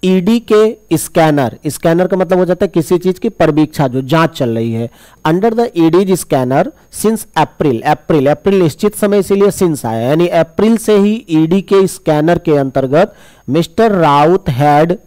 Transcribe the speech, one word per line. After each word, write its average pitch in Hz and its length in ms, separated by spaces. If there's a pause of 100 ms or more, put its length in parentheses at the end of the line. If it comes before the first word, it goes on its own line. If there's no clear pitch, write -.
ईडी 185 360 (120)
के 214 460
scanner, 147 600 (100)
scanner 170 400
का 190 100
मतलब 185 220
हो 180 60
जाता 180 200
है 160 80
किसी 175 240
चीज 180 220
की 226 100
परीक्षा, 156 580
जो 127 140
जांच 160 360
चल 123 120
रही 113 240
है। 117 160 (380)
Under 190 240
the 233 140 (120)
E 165 120
D's 185 360
scanner 135 380 (360)
since 214 260 (140)
April, 143 460
April, 147 460
April 190 300
निश्चित 180 340
समय 208 240
इसीलिए 196 320
since 165 340
आया, 113 240
यानी 165 180
April 170 500
से 214 200
ही 208 320
ईडी 160 320
के 196 260
scanner 160 520
के 151 180
अंतर्गत 139 580 (340)
mister 170 400 (140)
Raut 151 560
had 147 360 (120)